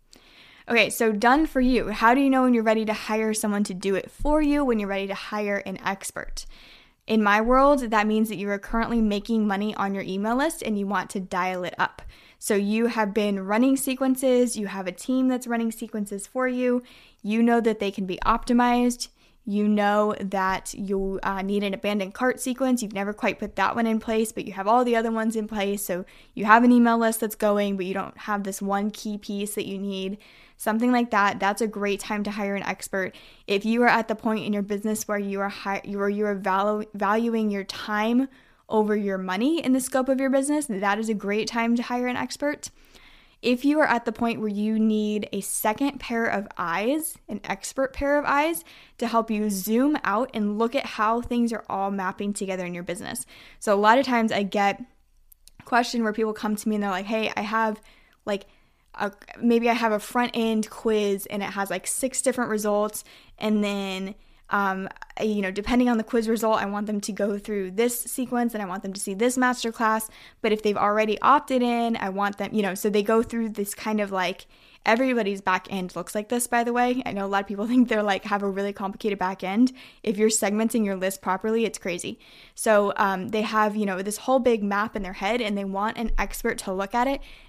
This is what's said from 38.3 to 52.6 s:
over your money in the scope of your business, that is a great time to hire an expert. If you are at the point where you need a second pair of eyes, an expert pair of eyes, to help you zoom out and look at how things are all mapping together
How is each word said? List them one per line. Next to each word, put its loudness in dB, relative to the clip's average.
over 2
your -2
money 0
in 4
the 4
scope 0
of 2
your 2
business, 2
that 0
is -2
a 0
great -2
time 0
to 0
hire -2
an -2
expert. -6
If 2
you 4
are 6
at -2
the -2
point -2
where -2
you -2
need 0
a -6
second -4
pair -2
of -2
eyes, -2
an -8
expert -4
pair 0
of 0
eyes, 0
to -4
help 0
you 0
zoom 2
out 0
and -2
look 0
at -2
how 0
things 0
are -8
all -2
mapping -4
together -4